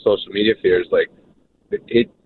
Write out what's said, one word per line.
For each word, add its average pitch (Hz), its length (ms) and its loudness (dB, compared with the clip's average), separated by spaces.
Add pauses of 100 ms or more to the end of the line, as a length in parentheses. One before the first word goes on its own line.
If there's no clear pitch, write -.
social 98 280 0
media 104 260 0
spheres, 90 340 0
like, 80 180 0 (800)
it, 117 220 0 (160)